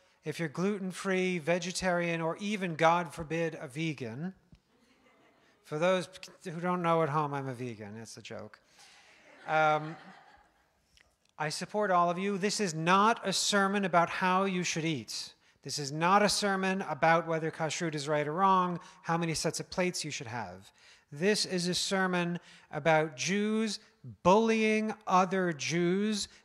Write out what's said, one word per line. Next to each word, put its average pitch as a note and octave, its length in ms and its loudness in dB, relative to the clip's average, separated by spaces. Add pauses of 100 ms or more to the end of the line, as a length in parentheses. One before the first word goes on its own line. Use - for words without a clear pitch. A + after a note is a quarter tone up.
(240)
if D#3 160 -6
you're E3 100 -4
gluten-free, F#3 880 -2
vegetarian, F3 840 0
or D#3+ 160 -2
even, G3 380 -4
God E3 380 4
forbid, D#3+ 460 -4
a D#3 80 -10
vegan. C#3+ 640 -6 (1300)
For D3+ 140 -8
those F3+ 300 2 (360)
who E3+ 160 -10
don't F3+ 220 -2
know E3 220 2
at D3 60 0
home, D3 240 0
I'm C#3 140 -6
a C3 60 -6
vegan. A2 440 -10
That's A2+ 200 -16
a A#2 40 -18
joke. G#2 380 -14 (880)
Um, D#3 480 0 (1400)
I D3+ 120 -4
support G3+ 420 -4
all F3 180 4
of F3 80 -2
you. G3 200 -2
This G3 220 -2
is F#3+ 140 -2
not G3 540 4
a F#3 60 -2
sermon G3 520 2
about E3+ 240 4
how F#3 360 0
you F3+ 180 -2
should D#3+ 220 -4
eat. C#3 480 -6 (300)
This C#3 160 -6
is C#3 120 -8
not F3 300 4
a F#3+ 80 4
sermon F#3+ 600 0
about D#3+ 380 4
whether D#3+ 240 -2
kashrut D#3+ 440 -4
is C#3+ 120 -6
right D3 200 0
or D3+ 60 -4
wrong, F3+ 460 4 (240)
how E3 140 0
many E3 160 -2
sets - 260 -2
of D#3+ 100 -10
plates F3+ 340 -2
you D3+ 80 -8
should B2+ 160 -8
have. G2+ 440 -10 (400)
This F#3 340 0
is F3+ 220 -2
a F3+ 60 0
sermon F3+ 640 0 (320)
about D#3 440 2
Jews G#3 640 -2 (440)
bullying A3 680 4 (140)
other F#3 460 2
Jews F3 760 0 (180)